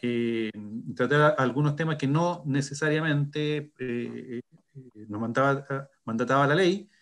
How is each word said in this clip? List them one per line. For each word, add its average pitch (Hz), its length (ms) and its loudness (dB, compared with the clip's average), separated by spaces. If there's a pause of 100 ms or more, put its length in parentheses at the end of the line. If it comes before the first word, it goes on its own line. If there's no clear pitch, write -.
eh, 117 480 0 (440)
tratar 147 440 4
algunos 143 380 2
temas 160 200 -2
que 139 100 -4
no 170 380 0
necesariamente, 147 1300 0
eh, 120 640 -6
eh, - 0 - (680)
nos 107 100 -6
mandaba, 135 480 0 (380)
mandataba 123 420 2
la 143 80 4
ley, 190 320 2 (160)